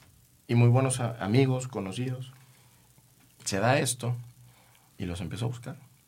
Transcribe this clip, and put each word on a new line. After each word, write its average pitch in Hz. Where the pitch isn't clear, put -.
Y 120
muy 120
buenos 127
a-, 117
amigos, 127
conocidos. 120
Se 98
da 127
esto 123
y 90
los 87
empiezo 95
a -
buscar. 131